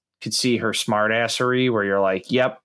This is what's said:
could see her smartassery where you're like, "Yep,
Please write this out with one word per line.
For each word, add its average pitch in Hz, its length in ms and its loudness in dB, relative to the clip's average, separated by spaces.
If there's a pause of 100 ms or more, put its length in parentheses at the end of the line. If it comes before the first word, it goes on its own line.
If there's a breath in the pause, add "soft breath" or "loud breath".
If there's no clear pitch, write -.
(220)
could 110 120 -8
see 123 240 0
her 113 140 -2
smartassery 117 1000 0
where 110 120 0
you're 98 160 2
like, 95 320 0
"Yep, 127 340 0